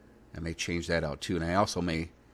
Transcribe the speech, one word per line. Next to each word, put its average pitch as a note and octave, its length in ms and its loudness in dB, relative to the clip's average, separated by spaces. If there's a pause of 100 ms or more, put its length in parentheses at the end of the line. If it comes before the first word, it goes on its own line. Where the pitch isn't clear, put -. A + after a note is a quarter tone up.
(360)
I E2 40 -10
may E2 140 -4
change F2 340 -2
that E2 160 2
out C#2+ 160 -4
too, F#2 160 0
and D#2+ 80 0
I E2+ 100 2
also G2+ 260 4
may E2 280 0 (260)